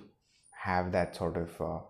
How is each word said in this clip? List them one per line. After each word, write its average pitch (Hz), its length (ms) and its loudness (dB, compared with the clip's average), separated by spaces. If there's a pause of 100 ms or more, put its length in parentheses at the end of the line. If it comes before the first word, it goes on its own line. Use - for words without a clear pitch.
(520)
have 90 420 0
that 87 220 2
sort 85 220 0
of, 85 240 -2
uh, 82 180 -2 (100)